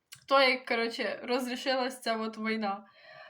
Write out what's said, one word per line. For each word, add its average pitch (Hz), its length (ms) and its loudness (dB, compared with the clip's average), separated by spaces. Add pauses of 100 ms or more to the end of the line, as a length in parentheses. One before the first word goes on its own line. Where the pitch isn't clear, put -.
(280)
то, 277 140 8
як, 254 240 4
коротше, 233 560 -2
розрішилась 254 800 -2
ця 226 160 0
от 220 220 -6
війна. 214 480 -4 (440)